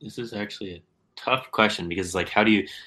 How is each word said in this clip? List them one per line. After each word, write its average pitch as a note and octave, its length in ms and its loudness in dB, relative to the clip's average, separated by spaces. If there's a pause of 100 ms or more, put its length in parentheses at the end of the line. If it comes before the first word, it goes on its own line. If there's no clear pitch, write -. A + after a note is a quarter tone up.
this G#2 160 -14
is A#2 160 -8
actually G#2 420 -8
a E2+ 60 -18 (340)
tough - 360 0
question G#2 380 2
because F#2+ 180 -2
it's F2+ 80 -6
like, F2 140 0
how G#2 140 4
do A2 80 6
you, G2 160 4 (200)